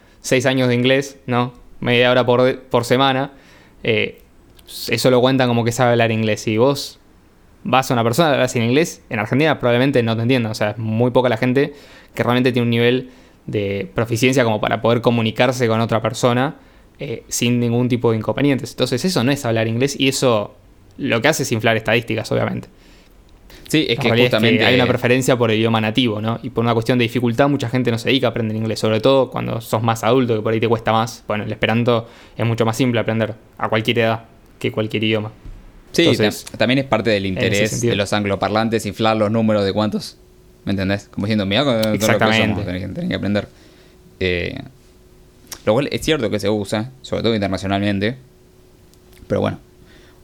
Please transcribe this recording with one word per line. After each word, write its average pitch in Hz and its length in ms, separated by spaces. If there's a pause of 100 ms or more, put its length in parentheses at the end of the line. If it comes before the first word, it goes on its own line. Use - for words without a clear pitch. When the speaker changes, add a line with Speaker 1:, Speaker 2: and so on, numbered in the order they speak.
(220)
Speaker 1:
seis 131 240
años 131 240
de 120 60
inglés, 131 420 (100)
¿no? 120 260 (280)
Media 123 300
hora 123 140
por, 127 360
por 117 240
semana, 135 460 (520)
eh, 107 380 (640)
eso 117 240
lo 123 80
cuentan 127 300
como 117 160
que 113 80
sabe 123 180
hablar 117 200
inglés. 110 360
Y 107 100
vos 139 420 (640)
vas 127 260
a 139 40
una 120 100
persona, 117 260
le 135 60
hablas 123 200
en 113 80
inglés, 139 460
en 113 100
Argentina 139 400
probablemente 123 440
no 113 120
te 110 80
entiendan. 120 280
O 107 40
sea, 104 160
es 104 60
muy 113 340
poca 127 180
la 113 80
gente 131 360 (400)
que 113 100
realmente 123 280
tiene 123 120
un 117 60
nivel 120 400 (380)
de 98 460
proficiencia 123 500
como 107 180
para 113 200
poder 117 200
comunicarse 120 680
con 110 120
otra 110 220
persona, 123 540 (440)
eh, 147 280
sin 120 320
ningún 120 300
tipo 117 220
de 110 60
inconvenientes. 131 540
Entonces 127 340
eso 170 180
no 135 80
es 131 140
hablar 113 220
inglés 120 320
y 135 80
eso 120 480 (420)
lo 117 240
que 131 60
hace 156 160
es - 80
inflar 113 240
estadísticas, 110 560
obviamente. 113 380 (1000)
Speaker 2:
Sí, 156 220
es 117 80
Speaker 1:
La 135 60
Speaker 2:
que 117 60
Speaker 1:
realidad 117 160
es 123 40
que 117 80
Speaker 2:
justamente 110 280
Speaker 1:
hay 123 100
una 127 100
preferencia 123 500
por 117 140
el 107 80
idioma 113 240
nativo, 107 400
¿no? 113 220
Y 123 80
por 117 120
una 117 120
cuestión 123 240
de 120 40
dificultad 120 460
mucha 127 180
gente 123 220
no 113 80
se 113 120
dedica 127 180
a - 20
aprender 113 260
inglés, 110 240
sobre 110 200
todo 131 320
cuando 117 280
sos 113 220
más 113 220
adulto, 120 320
que 107 80
por 113 100
ahí 113 60
te 113 80
cuesta 110 240
más. 113 360
Bueno, 107 180
el 110 60
esperanto 113 560 (300)
es 110 80
mucho 117 180
más 110 140
simple 123 220
aprender 110 340 (240)
a 110 100
cualquier 113 320
edad 113 260 (340)
que - 120
cualquier 110 320
idioma. 107 280 (640)
Speaker 2:
Sí, 170 100
Speaker 1:
Entonces, 110 420
Speaker 2:
tam-, - 120
también 120 200
es 135 80
parte 110 240
del 98 160
Speaker 1:
en 92 120
ese - 100
Speaker 2:
interés 101 240
Speaker 1:
sentido. 117 200
Speaker 2:
de 101 40
los 101 180
angloparlantes 104 720
inflar 110 320
los 107 140
números 107 340
de 95 80
cuántos, 107 440 (460)
¿me 98 80
entendés? 98 380
Como 101 160
diciendo, 104 220
"Mirá 107 160
con 117 180
todo 110 120
lo 104 40
que 98 80
Speaker 1:
Exactamente. 110 420
Speaker 2:
somos, 104 180
tenés 90 180
que, 95 60
tenés 175 200
que - 60
aprender". 98 320 (720)
Eh, 87 420 (1040)
lo 107 80
cual 139 180
es 117 100
cierto 143 280
que 101 100
se 98 100
usa, 107 420 (100)
sobre 90 220
todo 113 100
internacionalmente, 98 800 (1120)
pero - 140
bueno. 104 160 (680)